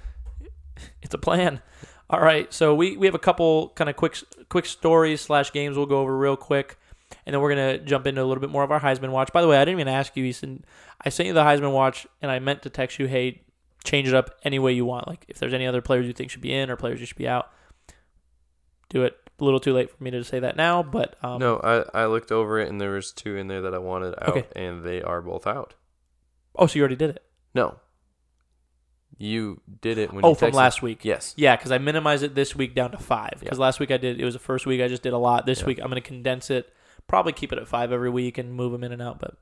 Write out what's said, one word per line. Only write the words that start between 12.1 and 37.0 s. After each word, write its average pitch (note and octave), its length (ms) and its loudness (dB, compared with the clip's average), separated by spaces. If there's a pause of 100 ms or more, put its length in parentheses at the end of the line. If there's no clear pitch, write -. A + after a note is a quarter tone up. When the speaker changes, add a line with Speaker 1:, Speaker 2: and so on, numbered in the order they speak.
Speaker 1:
and C#3+ 80 -4
I B2+ 80 -2
meant C#3 240 -2
to C3+ 80 -12
text - 280 -6
you, C3+ 100 0
"Hey, B2+ 340 -2 (420)
change C#3 240 0
it B2+ 60 4
up C3 280 2
any C#3 160 0
way C3 140 4
you B2 140 0
want. B2 200 -6
Like, - 220 -12
if - 100 -20
there's B2 140 -4
any B2+ 140 -2
other B2 160 -2
players B2 240 0
you B2 80 -6
think B2+ 160 -10
should B2+ 100 -16
be C3 140 -4
in C3+ 160 -2
or B2 60 -6
players B2 240 -6
you A#2+ 60 -12
should - 120 -16
be C3 100 -4
out, B2 220 -2 (1400)
do C3 140 0
it." B2 160 -2 (220)
A C#3+ 40 -2
little C3+ 160 4
too C#3 120 2
late B2+ 180 2
for - 120 -20
me B2+ 80 -10
to B2 140 -8
say B2+ 160 -6
that B2+ 160 -4
now, E3+ 260 2
but, D#3 420 -4
um, B2 140 -6
Speaker 2:
No, B2 220 2
I, A2+ 420 0
I A2+ 40 2
looked A2 260 -2
over A2 260 0
it, G2+ 100 -2
and G2+ 120 -8
there G2+ 120 -4
was G2 200 -8
two G#2 240 -10
in G2 120 -8
there F#2+ 140 -6
that F#2 120 -6
I F#2 40 -6
wanted F#2 420 -6
out, - 100 -2
Speaker 1:
Okay. F2+ 160 -2 (100)
Speaker 2:
and F2 280 -8
they F2+ 180 -6
are E2+ 200 -6
both F2 240 -10
out. A#2+ 280 -6 (840)
Speaker 1:
Oh, D3+ 100 6
so - 100 -2
you D3 60 2
already C3 140 2
did D3+ 140 0
it? - 120 -12 (320)
Speaker 2:
No. A#2+ 240 0 (1400)
You G#2+ 440 -4 (200)
did A2+ 180 0
it G#2+ 140 -2
when G2 120 0
Speaker 1:
Oh, E3+ 60 10
Speaker 2:
you D#3 60 8
Speaker 1:
from A#2 140 2
Speaker 2:
texted. C#3 40 0
Speaker 1:
last B2+ 280 6
week. A2+ 220 -6
Speaker 2:
Yes. - 320 -4
Speaker 1:
Yeah, C3+ 200 6
'cause B2+ 160 -6
I B2+ 60 2
minimized D3 440 0
it C#3+ 120 -4
this C3+ 200 0
week B2+ 200 -4
down B2 180 0
to G2+ 60 -12
five, A2 440 -4
Speaker 2:
Yeah. - 60 -10
Speaker 1:
'cause B2+ 100 -6
last C3 220 2
week D3 100 -2
I C3+ 60 4
did, B2+ 240 -4
it C3+ 40 -2
was B2 100 -2
the B2+ 60 -14
first C3 260 -4
week, C3 140 0
I B2 80 2
just B2 140 -6
did B2+ 100 -2
a B2 60 -2
lot. A#2+ 280 2
This C3 140 0
Speaker 2:
Yeah. - 60 -6
Speaker 1:
week, C3 140 -2
I'm - 80 -6
gonna B2+ 120 -6
condense B2+ 500 -6
it, B2+ 220 -2 (360)